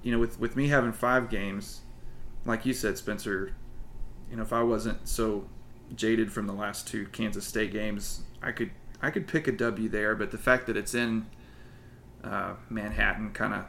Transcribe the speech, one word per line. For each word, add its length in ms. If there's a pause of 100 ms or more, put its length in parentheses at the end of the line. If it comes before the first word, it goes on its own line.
You 100
know, 60
with, 220
with 160
me 120
having 240
five 360
games, 540 (640)
like 180
you 80
said, 240
Spencer, 580 (760)
you 60
know, 60
if 120
I 80
wasn't 440
so 420 (460)
jaded 380
from 140
the 80
last 340
two 200
Kansas 380
State 260
games, 500 (180)
I 120
could, 180 (320)
I 80
could 180
pick 200
a 40
W 380
there. 240
But 160
the 80
fact 300
that 100
it's 160
in, 320 (1000)
uh, 300 (160)
Manhattan 640
kinda 340